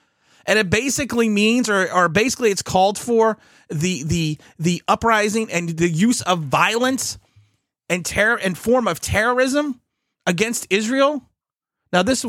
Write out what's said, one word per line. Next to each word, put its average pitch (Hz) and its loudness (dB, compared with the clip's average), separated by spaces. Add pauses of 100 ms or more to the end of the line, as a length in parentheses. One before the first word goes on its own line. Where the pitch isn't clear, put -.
(480)
And 208 2
it 196 0
basically 233 0
means, 214 2
or, 190 0
or 180 2
basically 220 0
it's 190 -4
called 190 2
for 226 0 (320)
the, 160 -4
the, 160 -2 (200)
the 175 -2
uprising 220 0
and 170 -2
the 165 0
use 180 2
of 180 0
violence 208 0 (680)
and 175 -2
terror 214 0
and 185 -4
form 233 2
of 170 -2
terrorism 254 0 (440)
against 214 -2
Israel. 262 0 (640)
Now, 180 2
this - -2